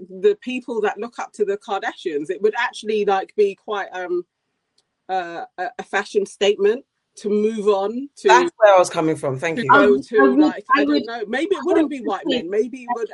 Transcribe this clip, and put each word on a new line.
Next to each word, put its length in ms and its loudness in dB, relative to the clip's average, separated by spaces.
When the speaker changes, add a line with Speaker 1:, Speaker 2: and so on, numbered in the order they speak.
Speaker 1:
the 320 2
people 420 -8
that 160 -2
look 200 -10
up 140 -12
to 120 -4
the 120 -2
Kardashians. 760 -6
It 120 -8
would 160 2
actually, 460 -4
like, 320 -2
be 180 2
quite, 380 -8
um, 320 -4
uh, 380 -6
a, 200 -6
a 40 -8
fashion 440 -2
statement 580 0
to 120 -8
move 400 0
on 480 0
to 120 0
Speaker 2:
That's 300 6
where 160 8
I 40 8
was 120 4
coming 260 -2
from. 220 -4
Thank 180 -4
Speaker 1:
to 80 -4
Speaker 2:
you. 60 2
Speaker 1:
go 240 6
Speaker 3:
Um, 80 0
Speaker 1:
to, 160 -2
Speaker 3:
I 100 6
would, 100 2
Speaker 1:
like, 260 2
Speaker 3:
I 40 4
Speaker 1:
I 40 2
don't 80 0
Speaker 3:
would, 140 0
Speaker 1:
know. 200 -8
Maybe 300 -2
it 40 -6
Speaker 3:
I 40 -10
Speaker 1:
wouldn't 200 2
Speaker 3:
would 60 -4
Speaker 1:
be 100 -8
white 280 -6
Speaker 3:
think 160 -2
Speaker 1:
men. 60 -10
Maybe 320 -4
it 60 -18
Speaker 3:
that 80 -4
Speaker 1:
would 180 -6